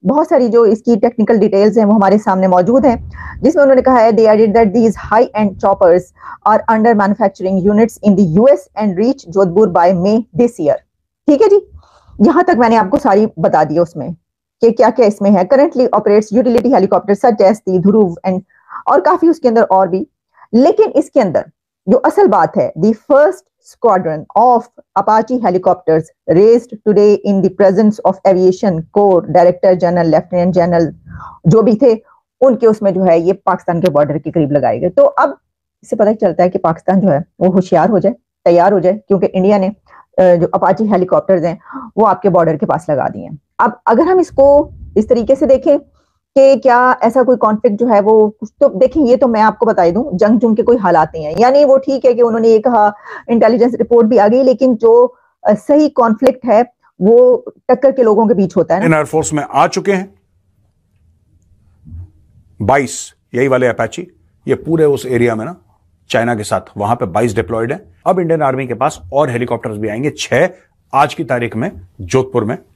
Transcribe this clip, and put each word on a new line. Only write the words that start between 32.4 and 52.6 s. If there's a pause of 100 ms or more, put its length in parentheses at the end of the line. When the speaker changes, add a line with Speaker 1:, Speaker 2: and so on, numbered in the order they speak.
Speaker 1:
उनके
उसमें
जो
है
ये
पाकिस्तान
के
border
के
करीब
लगाए
गए।
तो
अब (460)
इससे
पता
चलता
है
कि
पाकिस्तान
जो
है (160)
वो
होशियार
हो
जाए, (300)
तैयार
हो
जाए,
क्योंकि
India
ने,
अ, (460)
जो
अपाची
helicopters
हैं (380)
वो
आपके
border
के
पास
लगा
दिए
हैं। (200)
अब
अगर
हम
इसको (280)
इस
तरीके
से
देखें (580)
कि
क्या
ऐसा
कोई
conflict
जो
है
वो
कुछ, (120)
तो
देखें,
ये
तो
मैं
आपको
बता
ही
दूं,
जंग
जुंग
के
कोई
हालात
नहीं
है।
यानी
वो
ठीक
है
कि
उन्होंने
ये
कहा, (360)